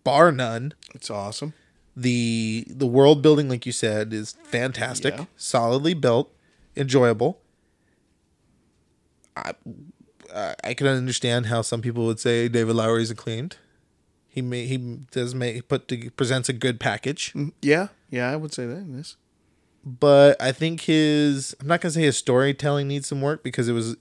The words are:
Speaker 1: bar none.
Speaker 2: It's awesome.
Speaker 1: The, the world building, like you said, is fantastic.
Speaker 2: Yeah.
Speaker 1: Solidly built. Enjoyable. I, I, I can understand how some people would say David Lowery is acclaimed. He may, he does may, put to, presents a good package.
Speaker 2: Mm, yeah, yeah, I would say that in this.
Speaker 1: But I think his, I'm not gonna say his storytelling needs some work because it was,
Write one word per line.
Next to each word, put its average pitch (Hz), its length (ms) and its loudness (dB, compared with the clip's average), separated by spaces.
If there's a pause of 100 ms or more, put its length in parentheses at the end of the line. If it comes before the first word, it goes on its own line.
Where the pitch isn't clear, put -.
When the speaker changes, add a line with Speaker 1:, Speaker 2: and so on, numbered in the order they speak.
Speaker 1:
bar 151 280 6
none. 127 420 -4 (220)
Speaker 2:
It's - 140 -16
awesome. 107 440 -8 (420)
Speaker 1:
The, 117 760 -2
the 131 180 -4
world 139 340 8
building, 147 280 4
like 123 180 -6
you 123 40 -6
said, 107 420 -4
is 107 300 -10
fantastic. 127 720 -4
Speaker 2:
Yeah. 147 100 -10 (120)
Speaker 1:
Solidly 131 560 0
built. 135 380 2 (440)
Enjoyable. 127 640 2 (2000)
I, - 180 -10 (800)
I, 95 300 -8
I 120 100 -6
can 139 140 0
understand 123 600 0
how 117 140 0
some 117 200 -4
people 117 240 -2
would 113 140 -2
say 117 280 2
David 117 280 0
Lowery 113 280 2
is 113 80 -4
acclaimed. 113 460 -10 (680)
He - 140 -8
may, 123 240 -6
he 131 120 -4 (340)
does 123 240 -4
may, 123 260 -4
put - 280 -4
to, 120 220 -8
presents 131 380 -2
a 131 40 -4
good 120 260 -2
package. 127 540 -4
Speaker 2:
Mm, 143 180 -6 (100)
yeah, 156 260 2 (220)
yeah, 123 220 -4
I 147 40 -4
would 156 180 -10
say 127 120 -8
that 120 120 -8
in 180 200 -14
this. 151 180 -16 (720)
Speaker 1:
But 139 560 6
I 127 100 -2
think 160 300 -4
his, 147 800 2
I'm 135 80 -10
not 170 140 0
gonna 175 100 -2
say 160 120 0
his 143 140 4
storytelling 139 720 0
needs 139 200 -6
some 139 140 -4
work 147 220 -2
because 123 240 -4
it 120 60 0
was, 113 280 -2